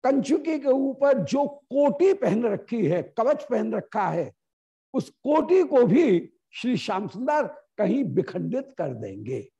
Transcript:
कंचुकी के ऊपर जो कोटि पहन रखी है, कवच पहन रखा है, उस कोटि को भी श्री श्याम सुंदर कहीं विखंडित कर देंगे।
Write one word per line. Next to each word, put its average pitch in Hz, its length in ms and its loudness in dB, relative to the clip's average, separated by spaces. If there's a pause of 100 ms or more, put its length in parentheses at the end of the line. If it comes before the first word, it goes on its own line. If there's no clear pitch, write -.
कंचुकी 285 540 0
के 277 100 -2
ऊपर 269 500 2
जो 269 280 -2
कोटि 285 680 0
पहन 220 300 0
रखी 202 420 -2
है, 165 160 0 (140)
कवच 285 280 0
पहन 220 300 -4
रखा 190 340 -4
है, 160 240 -4 (600)
उस - 160 -4
कोटि 311 540 2
को 262 220 4
भी 202 460 2 (200)
श्री 240 240 -2
श्याम 196 320 -4
सुंदर 262 380 -2 (320)
कहीं 233 260 0
विखंडित 175 760 -4
कर 143 160 -6
देंगे। 110 520 -10 (140)